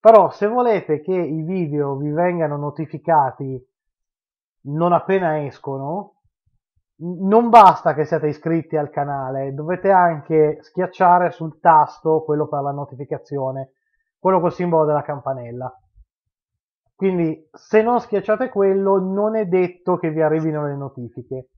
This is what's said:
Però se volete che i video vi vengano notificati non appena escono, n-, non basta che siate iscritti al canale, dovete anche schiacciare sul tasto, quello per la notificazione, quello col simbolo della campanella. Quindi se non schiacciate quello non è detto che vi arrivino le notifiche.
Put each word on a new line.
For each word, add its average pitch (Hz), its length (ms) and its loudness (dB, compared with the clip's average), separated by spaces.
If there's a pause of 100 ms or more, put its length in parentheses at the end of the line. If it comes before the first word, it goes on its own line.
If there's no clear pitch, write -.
Però 214 280 8
se - 180 -4
volete 220 540 0
che 185 100 -8
i 160 300 -4
video 147 560 -4
vi 147 120 -6
vengano 160 460 -2
notificati 143 1040 -4 (1040)
non 165 260 0
appena 165 500 0
escono, 139 720 -10 (880)
n-, 180 280 -6
non 233 220 4
basta 190 440 8
che 147 120 0
siate 151 220 -2
iscritti 160 500 -4
al 147 140 -4
canale, 139 640 -6
dovete 180 380 -2
anche 156 720 2
schiacciare 180 680 2
sul 160 280 -12
tasto, 156 640 2
quello 151 240 -2
per 151 140 -6
la 139 100 -4
notificazione, 139 1000 -10 (460)
quello 185 220 2
col 165 140 0
simbolo 165 320 0
della 147 160 0
campanella. 127 680 -10 (1300)
Quindi 175 560 -4
se - 300 0
non 240 180 0
schiacciate 214 480 -4
quello 196 520 0
non 202 360 -2
è 214 120 -4
detto 180 500 -2
che 170 140 -4
vi 156 100 -2
arrivino 156 440 -2
le 143 120 -6
notifiche. 127 800 -14